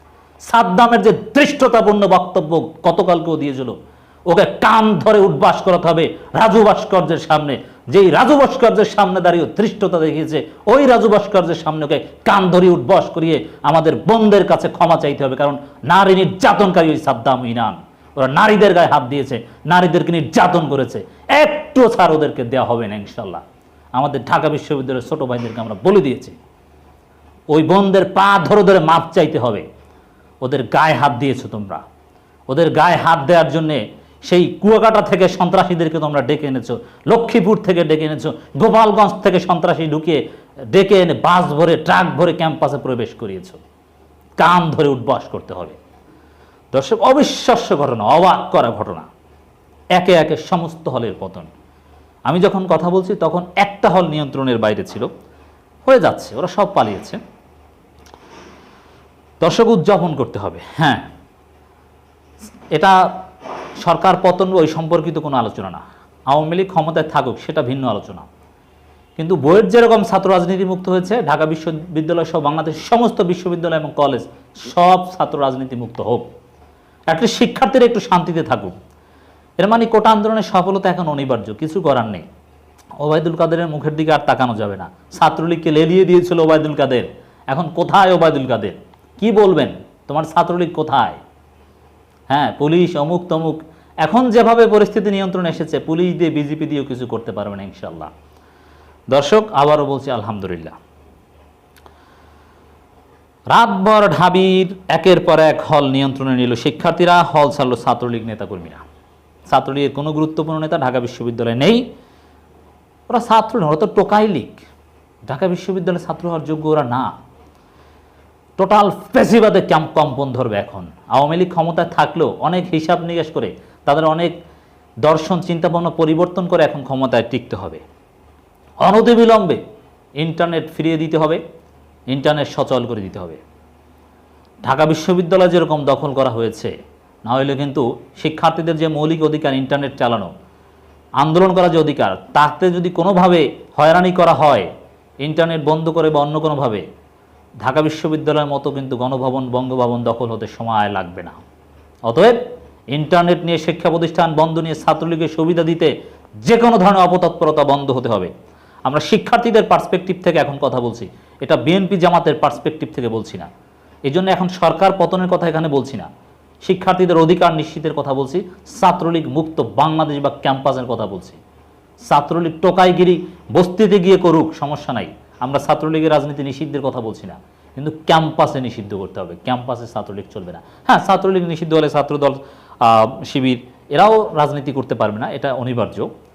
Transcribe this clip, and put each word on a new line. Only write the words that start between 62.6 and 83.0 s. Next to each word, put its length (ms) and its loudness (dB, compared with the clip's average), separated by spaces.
এটা 540 2
সরকার 460 2
পতন 320 2
ওই 140 4
সম্পর্কিত 500 -4
কোনো 200 -4
আলোচনা 320 -4
না। 120 -14
আওয়ামী 320 0
লীগ 100 -2
ক্ষমতায় 420 -2
থাকুক, 360 -2
সেটা 160 -4
ভিন্ন 260 -4
আলোচনা, 340 -8
কিন্তু 180 -2
বুয়েট 300 4
যেরকম 380 4
ছাত্র 260 0
রাজনীতি 360 0
মুক্ত 240 -4
হয়েছে, 340 -2
ঢাকা 220 0
বিশ্ববিদ্যালয় 800 -4
সহ 140 -4
বাংলাদেশের 420 -4
সমস্ত 400 0
বিশ্ববিদ্যালয় 580 -4
এবং 160 -8
কলেজ 320 -2
সব 600 2
ছাত্র 240 -4
রাজনীতি 340 -4
মুক্ত 260 -10
হোক, 280 -4
at 80 0
least 120 0
শিক্ষার্থীরা 580 2
একটু 140 0
শান্তিতে 440 -2
থাকুক। 300 -4
এর 100 2
মানে 180 2
কোটা 260 4
আন্দোলনের 320 0
সফলতা 460 0
এখন 180 -4
অনিবার্য, 460 -4
কিছু 280 -6
করার 240 0
নেই। 160 -10
ওবায়দুল 360 -2